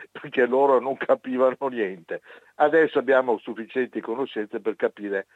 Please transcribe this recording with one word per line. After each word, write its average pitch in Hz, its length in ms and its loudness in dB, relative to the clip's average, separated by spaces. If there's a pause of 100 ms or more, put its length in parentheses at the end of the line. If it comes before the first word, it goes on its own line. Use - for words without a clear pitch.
(120)
perché 131 340 -2
loro 131 340 4
non 131 160 -4
capivano 131 760 0
niente. 95 520 -6 (340)
Adesso 151 440 4
abbiamo 127 400 2
sufficienti 113 600 -6
conoscenze 113 600 -6
per 104 160 -4
capire 101 500 -4 (100)